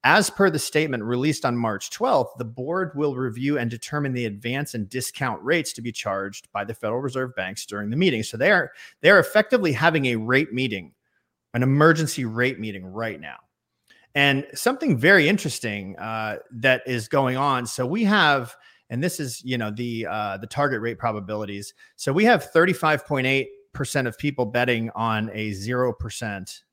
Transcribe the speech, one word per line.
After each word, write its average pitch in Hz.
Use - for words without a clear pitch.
As 185
per 196
the 156
statement 147
released 127
on 120
March 110
twelfth, 208
the 120
board 147
will 143
review 131
and 120
determine 135
the 120
advance 120
and 104
discount 123
rates 151
to 120
be 117
charged 98
by 104
the 110
Federal 117
Reserve 131
banks 95
during 104
the 120
meeting. 151
So -
they 156
are, 170
they 165
are 202
effectively 214
having 151
a 120
rate 120
meeting, 110
an 123
emergency 147
rate 120
meeting 101
right 101
now. 71
And 143
something 262
very 151
interesting, 104
uh, 110
that 127
is 120
going 131
on. 131
So 123
we 214
have, 151
and 123
this 175
is, 131
you 127
know, 107
the, 113
uh, 98
the 101
target 131
rate 117
probabilities. 107
So -
we 202
have 233
thirty-five 165
point 131
eight 135
percent 131
of 113
people 135
betting 117
on 110
a 107
zero 120
percent 104